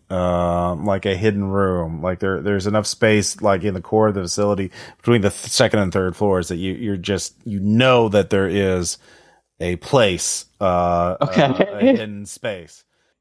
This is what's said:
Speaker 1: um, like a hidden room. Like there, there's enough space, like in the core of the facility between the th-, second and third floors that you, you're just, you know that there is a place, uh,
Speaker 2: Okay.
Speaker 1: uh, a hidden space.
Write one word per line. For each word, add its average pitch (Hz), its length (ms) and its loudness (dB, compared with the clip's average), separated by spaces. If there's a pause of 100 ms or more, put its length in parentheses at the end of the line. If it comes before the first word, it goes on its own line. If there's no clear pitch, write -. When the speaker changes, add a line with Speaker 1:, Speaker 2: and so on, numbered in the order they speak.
Speaker 1:
um, 87 760 0
like 98 200 -2
a 98 100 0
hidden 101 300 0
room. 92 560 -2
Like 90 180 -4
there, 95 220 -2
there's 98 260 -2
enough 104 200 0
space, 107 540 0
like 98 220 2
in 101 100 -2
the 90 80 -8
core 110 280 2
of 98 60 -2
the 98 60 -4
facility 98 500 -2 (260)
between 117 240 2
the 98 80 2
th-, - 220 -12
second 110 280 2
and 92 140 0
third 92 240 0
floors 95 320 0
that 87 80 -6
you, 92 160 -4
you're 101 240 -6
just, 92 380 -4 (100)
you 101 160 -6
know 117 480 4
that 98 200 2
there 98 200 2
is 92 480 0 (640)
a 90 160 -4
place, - 680 0 (140)
uh, 87 640 2
Speaker 2:
Okay. 143 220 0
Speaker 1:
uh, 165 340 0
a - 40 -6
hidden 110 440 0
space. 95 580 -10 (380)